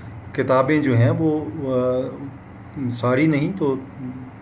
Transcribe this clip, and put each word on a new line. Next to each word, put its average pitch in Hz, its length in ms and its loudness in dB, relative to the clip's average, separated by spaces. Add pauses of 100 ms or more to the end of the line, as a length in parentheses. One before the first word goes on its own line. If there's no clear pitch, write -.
(360)
किताबें 135 460 4
जो 131 140 4
हैं 117 140 6
वो, 160 320 2
अ, 131 1500 -4
सारी 127 380 2
नहीं 156 260 2
तो 139 260 0 (640)